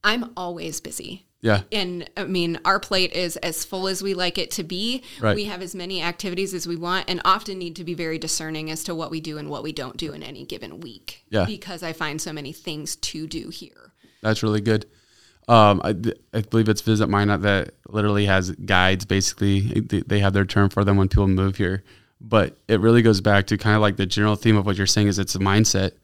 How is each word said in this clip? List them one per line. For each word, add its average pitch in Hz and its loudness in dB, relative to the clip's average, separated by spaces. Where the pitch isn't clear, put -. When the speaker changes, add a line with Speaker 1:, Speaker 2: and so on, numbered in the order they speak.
Speaker 1:
"I'm 220 -2
always 170 -10
busy." - -14
Speaker 2:
Yeah. 104 4
Speaker 1:
And, 180 -4
I 202 -6
mean, 170 -2
our 190 2
plate 185 0
is 175 -4
as 160 -6
full 190 -6
as 190 -4
we 196 -4
like 180 -4
it 185 -6
to 190 -6
be. 214 -6
Speaker 2:
Right. 107 2
Speaker 1:
We 147 -4
have 185 -10
as 185 -12
many 180 -8
activities 175 -6
as 165 -8
we 170 -6
want 175 -4
and 180 -4
often 190 0
need 170 -10
to 180 -12
be 170 -8
very 160 -6
discerning 156 -6
as 160 -8
to 175 -6
what 160 -8
we 160 -6
do 156 -10
and 151 -12
what 147 -8
we 156 -6
don't 143 -10
do 147 -8
in 151 -14
any - -16
given - -14
week. - -18
Speaker 2:
Yeah. 104 0
Speaker 1:
Because 180 -8
I 160 -6
find 156 -6
so 170 -8
many 147 -12
things 151 -10
to 160 -10
do 160 -10
here. - -20
Speaker 2:
That's 110 0
really 107 2
good. 110 2
Um, 104 8
I, 101 0
th-, 104 -4
I 113 0
believe 110 2
it's 107 2
Visit 107 2
Minot 101 2
that 98 2
literally 104 2
has 95 2
guides, 95 2
basically. 98 2
They, 104 0
they - 0
have 98 4
their 98 4
term 101 4
for 101 2
them 98 4
when 98 6
people 98 4
move 95 2
here. 95 -2
But 107 2
it 107 4
really 117 8
goes 110 6
back 101 4
to 104 0
kinda, 107 2
like, 104 2
the 98 0
general 104 0
theme 107 4
of 98 2
what 101 0
you're 98 0
saying 104 4
is 98 0
it's 95 -4
a - -4
mindset. 98 2